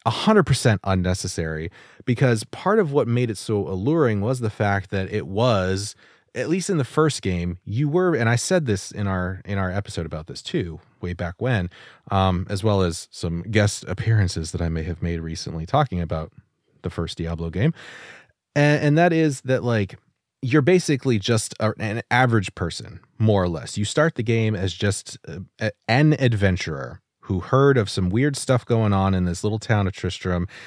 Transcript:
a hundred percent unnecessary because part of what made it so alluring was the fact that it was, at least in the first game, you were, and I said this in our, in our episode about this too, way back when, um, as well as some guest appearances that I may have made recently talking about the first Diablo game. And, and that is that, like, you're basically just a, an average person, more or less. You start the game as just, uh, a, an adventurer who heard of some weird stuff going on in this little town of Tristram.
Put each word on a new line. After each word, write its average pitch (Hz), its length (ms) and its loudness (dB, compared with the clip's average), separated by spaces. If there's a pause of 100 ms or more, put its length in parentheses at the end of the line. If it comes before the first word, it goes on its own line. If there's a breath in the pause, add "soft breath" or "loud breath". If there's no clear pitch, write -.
a - 40 2
hundred 208 340 4
percent 120 400 2
unnecessary 87 840 -2 (360 loud breath)
because 120 400 2
part 208 340 0
of 165 120 0
what 139 160 2
made 120 220 0
it 104 80 -6
so 101 300 -2
alluring 110 540 2
was 123 180 -2
the 113 100 -2
fact 101 420 0
that 95 200 -2
it 76 160 -4
was, 98 680 0 (400 soft breath)
at 120 160 -4
least 180 200 -2
in 185 80 0
the 135 80 0
first 156 360 0
game, 87 440 -2
you 127 240 -2
were, 175 260 2
and 113 140 2
I 120 80 2
said 175 280 0
this 104 240 -2
in 101 160 -6
our, 95 380 -2
in 101 140 -6
our 95 120 -2
episode 92 360 -6
about 78 220 -10
this - 140 -14
too, 85 380 -6 (220)
way 90 120 -6
back 87 260 -6
when, 107 300 0 (400 loud breath)
um, 95 400 2
as 98 140 -4
well 104 180 4
as 87 300 -2
some 85 320 -6
guest 104 440 2
appearances 92 640 0
that 80 80 -2
I 85 80 0
may 82 140 -2
have 85 200 -6
made 85 160 -2
recently 82 460 -8
talking 131 360 0
about 80 300 -4 (520)
the 87 60 -4
first 82 280 -6
Diablo 82 320 -4
game. 101 240 0 (840 loud breath)
And, 147 280 4
and 147 140 4
that 170 160 6
is 160 280 2
that, 123 220 0
like, 110 360 0 (420)
you're 139 220 4
basically 135 560 2
just 110 400 0
a, 107 180 0
an 107 320 -4
average 117 460 2
person, - 460 -8 (180)
more 107 240 4
or 90 40 2
less. - 300 -6
You 101 80 -2
start 160 300 2
the 120 80 -4
game 113 320 0
as 90 180 -4
just, - 540 -4
uh, 82 140 -10 (180)
a, 107 120 -2 (160)
an 147 260 4
adventurer 95 880 0 (180)
who 92 220 -4
heard 135 360 4
of 104 100 0
some 92 220 -2
weird 135 260 0
stuff - 300 0
going 110 280 2
on 95 200 2
in 92 120 0
this 85 180 -4
little 107 160 -2
town 104 260 0
of 90 80 -2
Tristram. 87 540 -4 (200 loud breath)